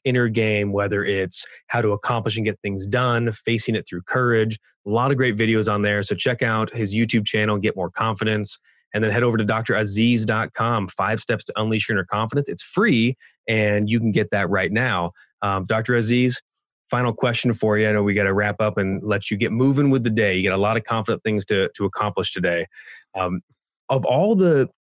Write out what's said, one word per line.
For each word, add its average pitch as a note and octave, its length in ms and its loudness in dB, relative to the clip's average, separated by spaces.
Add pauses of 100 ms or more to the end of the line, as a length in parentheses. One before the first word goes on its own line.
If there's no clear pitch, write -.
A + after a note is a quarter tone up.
inner B2 240 2
game, G#2+ 420 0
whether G2+ 320 0
it's F#2+ 420 -2 (220)
how A#2+ 140 -2
to G#2+ 100 2
accomplish G#2+ 460 -2
and G#2+ 80 -2
get G#2 160 -4
things G2 260 -6
done, A#2+ 460 0
facing A2+ 420 -2
it F#2 100 -4
through F2+ 180 -10
courage. A2+ 540 0 (300)
A - 20 -8
lot B2 220 2
of C#3 60 0
great B2 180 0
videos A2 360 2
on G#2 100 0
there. G#2 220 0
So G2 120 -2
check A#2+ 260 -2
out A2 320 0
his G#2+ 220 -4
YouTube A2+ 300 2
channel, G#2+ 320 0
Get G2+ 180 -2
More F2+ 160 -4
Confidence, A2 680 -2 (360)
and G#2+ 100 0
then G#2+ 80 2
head A#2+ 120 2
over A#2 140 2
to A2 60 2
D G#2 80 0
R - 80 0
A A2 240 0
Z A2 300 2
I - 20 4
Z G#2+ 100 0
dot G#2+ 280 0
com, A2+ 340 0
Five G#2 320 -2
Steps - 260 -4
to - 120 -10
Unleash A2 320 0
Your G#2+ 80 0
Inner F2+ 80 -2
Confidence. A2+ 420 -2
It's - 160 -6
free, C3 540 2 (280)
and G#2 440 2
you A#2 100 2
can A2 140 0
get G#2 180 0
that G2 180 0
right F#2+ 220 0
now. G#2 400 -2 (300)
Um, G2 240 -2
Doctor A2 300 0
Aziz, A#2+ 460 2 (480)
final A#2+ 240 0
question A#2+ 400 0
for G#2+ 240 2
you. G#2+ 100 2
I G#2+ 40 2
know G#2 120 2
we G2+ 100 2
gotta G2 200 2
wrap G#2 280 0
up G#2+ 160 0
and F#2+ 260 -2
let G#2 280 -2
you G#2 60 -2
get G2+ 140 0
moving C3+ 380 2
with C3 140 2
the A#2 60 0
day. G#2 260 2
You F#2+ 140 2
got F#2 60 0
a G2 60 0
lot A2 160 2
of A2 60 -4
confident A2+ 400 -2
things G#2+ 220 0
to, F#2+ 300 0
to G2+ 100 -4
accomplish G2 480 -2
today. F2 340 -2 (480)
Um, F2+ 260 -2 (480)
of C3+ 160 0
all F#3+ 300 2
the E3 340 4 (180)